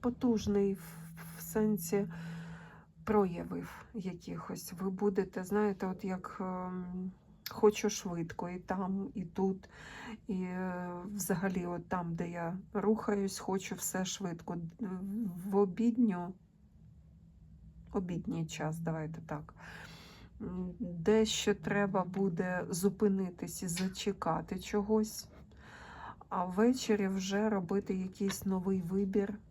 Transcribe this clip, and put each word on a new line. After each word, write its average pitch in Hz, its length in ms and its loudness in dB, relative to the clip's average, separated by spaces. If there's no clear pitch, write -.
потужний 202 720 4
в, - 80 -10
в - 40 -12
сенсі 208 680 2
проявів 175 880 2
якихось. 175 880 -6
Ви 190 100 0
будете, 190 540 2
знаєте, 202 420 2
от 185 180 -4
як, 185 360 -4
ем, 185 720 -4
хочу 208 400 4
швидко 170 580 -4
і 180 100 -8
там, 190 560 -2
і 185 100 -4
тут, 190 440 0
і, 185 140 0
е, 180 480 -4
взагалі 185 520 0
от 175 220 -4
там, 170 260 -2
де 170 160 -4
я 175 280 -4
рухаюсь, 202 680 2
хочу 190 360 -2
все 190 300 -2
швидко. 175 520 -6
В 196 60 4
обідню, 202 760 4
обідній 170 540 0
час, 156 320 -4
давайте 160 480 -4
так. 151 280 -8
М, 180 400 -4
дещо 208 760 4
треба 202 500 2
буде 180 680 0
зупинитись 190 920 2
і 190 60 -4
зачекати 180 880 -2
чогось, 214 680 0
а 185 160 0
ввечері 208 640 4
вже 196 400 2
робити 196 460 0
якийсь 190 500 -2
новий 190 360 2
вибір 196 540 2